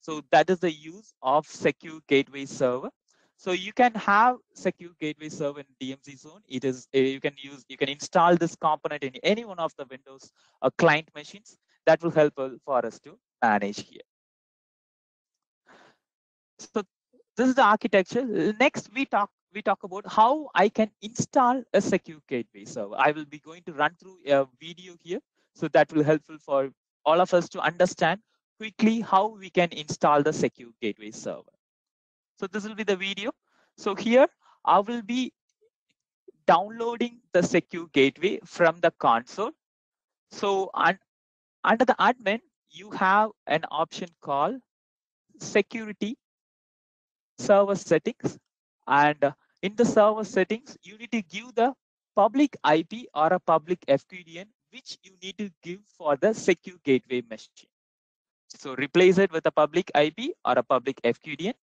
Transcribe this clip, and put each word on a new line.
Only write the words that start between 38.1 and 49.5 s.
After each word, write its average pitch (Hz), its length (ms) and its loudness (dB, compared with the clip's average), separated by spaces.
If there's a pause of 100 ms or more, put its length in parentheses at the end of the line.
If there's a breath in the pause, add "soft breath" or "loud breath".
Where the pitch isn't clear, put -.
from 170 340 0
the 175 220 2
console. 135 500 0 (800)
So 196 420 -4
un-, - 280 0 (640)
under 226 200 2
the 254 140 2
admin, 214 400 0 (320)
you 190 220 -20
have 196 380 2 (180)
an 156 240 -2
option 165 380 -6 (120)
called 156 380 -2 (800)
security 214 760 -4 (1200)
server 202 360 4
settings. - 640 -2 (480)
And, 147 380 2
uh, 139 80 0 (300)